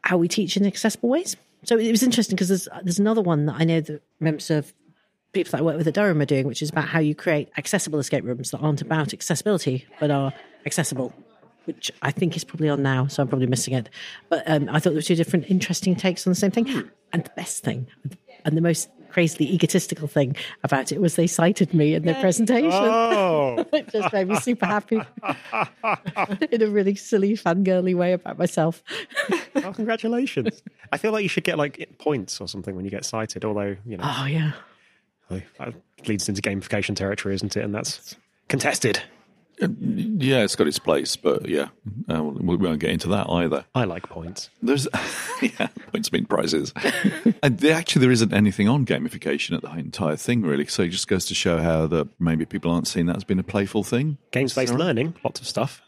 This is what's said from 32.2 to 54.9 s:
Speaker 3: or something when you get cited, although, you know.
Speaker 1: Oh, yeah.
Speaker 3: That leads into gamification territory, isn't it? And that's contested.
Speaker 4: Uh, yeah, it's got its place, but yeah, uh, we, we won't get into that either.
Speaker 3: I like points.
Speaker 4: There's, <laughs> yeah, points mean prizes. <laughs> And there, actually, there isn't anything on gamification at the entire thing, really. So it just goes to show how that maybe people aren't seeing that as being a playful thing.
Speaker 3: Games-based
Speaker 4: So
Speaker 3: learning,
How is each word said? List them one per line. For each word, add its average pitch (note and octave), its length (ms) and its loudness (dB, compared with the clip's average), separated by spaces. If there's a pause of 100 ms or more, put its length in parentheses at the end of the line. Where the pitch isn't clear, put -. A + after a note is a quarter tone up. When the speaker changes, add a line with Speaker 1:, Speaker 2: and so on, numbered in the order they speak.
Speaker 3:
or F#2+ 60 -10
something F#2+ 300 -10
when F#2+ 80 -8
you G2 60 -6
get G2 140 -8
cited, A2 400 -6
although, G2+ 300 -2 (100)
you A2 120 -10
know. F2+ 100 -8
Speaker 1:
Oh, C3 200 -4
yeah. D3+ 260 0 (1080)
Speaker 3:
That - 160 -10 (320)
leads G#2+ 220 -2
into G2+ 120 -2
gamification G2+ 540 -2
territory, G2 400 -2
isn't F#2+ 220 -4
it? A2+ 80 -2
And G#2 100 -4
that's - 400 -8 (340)
contested. C3 540 0 (580)
Speaker 4:
Uh, F#3+ 80 2 (120)
yeah, C3+ 640 2
it's F#2+ 100 0
got D2+ 140 4
its C#2+ 100 -2
place, - 380 0
but - 320 0
yeah, D2 200 0 (440)
uh, D#2+ 100 0
we, E2+ 340 0
we F2+ 120 0
won't D#2 120 -2
get E2 100 0
into E2+ 180 -2
that G2+ 200 0
either. E2+ 360 0 (100)
Speaker 3:
I B2 100 2
like F2 240 -6
points. F2 420 -14 (120)
Speaker 4:
There's, C#3+ 240 2 (300)
<laughs> - 260 -8
yeah, - 260 -2 (220)
points - 220 -4
mean - 140 0
prizes. - 520 0
<laughs> - 640 0
And B2 160 2
there, D#3 160 4
actually, D#3+ 280 2
there B2+ 100 8
isn't A2+ 200 4
anything G#2 360 4
on C3+ 180 4
gamification D2+ 720 -2
at D#2+ 60 -4
the - 100 -12
entire D#2 440 -4
thing, A#2 260 0
really. D2 240 0
So - 180 -2
it E2+ 40 0
just F2+ 200 -6
goes F#2+ 180 2
to - 80 -6
show E2+ 240 2
how D#2+ 300 2
that D#2 200 0 (120)
maybe D#2+ 240 2
people F2+ 260 -4
aren't E2+ 160 0
seeing E2+ 200 0
that F2 100 0
as G2 80 -8
being F#2+ 160 0
a - 40 -4
playful G2+ 380 -2
thing. C#3 360 -2 (140)
Speaker 3:
Games-based B2+ 400 0
Speaker 4:
So C3 60 0
Speaker 3:
learning, D#3+ 360 0 (100)